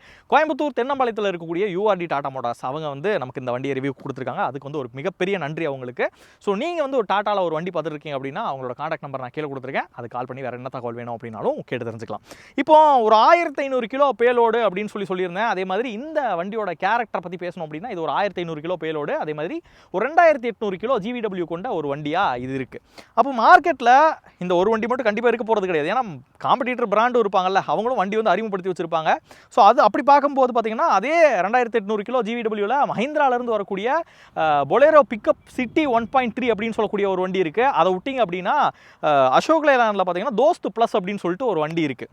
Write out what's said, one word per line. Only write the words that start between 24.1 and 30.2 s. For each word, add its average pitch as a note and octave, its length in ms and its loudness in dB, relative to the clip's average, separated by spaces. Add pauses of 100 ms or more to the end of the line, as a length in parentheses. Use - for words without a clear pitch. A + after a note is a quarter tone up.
இந்த F3+ 120 0
ஒரு F#3+ 140 4
வண்டி A3+ 180 0
மட்டும் B3 200 -2
கண்டிப்பா A3+ 240 2
இருக்க A3+ 160 -4
போறது G#3 220 2
கிடையாது. D#3 240 0
ஏன்னா B3+ 100 0 (400)
காம்படிட்டர் A#3 500 0
பிராண்டும் A#3 300 2
இருப்பாங்கல்ல, F#3+ 360 0 (120)
அவங்களும் A3 300 0
வண்டி G3+ 180 -2
வந்து G#3+ 140 2
அறிமுகப்படுத்தி F#3+ 380 -4
வச்சிருப்பாங்க. E3 400 -2 (420)
So, - 100 4
அது A#3 180 8
அப்படி C4+ 220 4
பார்க்கும்போது C4+ 540 4